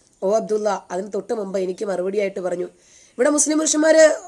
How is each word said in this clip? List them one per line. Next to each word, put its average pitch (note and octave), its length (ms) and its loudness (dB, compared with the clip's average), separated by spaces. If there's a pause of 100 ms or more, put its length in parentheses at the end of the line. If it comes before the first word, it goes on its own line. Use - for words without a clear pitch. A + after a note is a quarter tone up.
(220)
ഒ F#3+ 80 0
അബ്ദുള്ള G#3 600 -2
അതിന് F#3+ 240 -8
തൊട്ട് G3+ 200 -6
മുമ്പ് G3 240 -6
എനിക്ക് F#3 260 -6
മറുപടിയായിട്ട് G3 560 -4
പറഞ്ഞു, F3 240 -4 (460)
"ഇവിടെ C4 200 0
മുസ്ലിം D4 280 0
പുരുഷന്മാര് D#4 580 6 (120)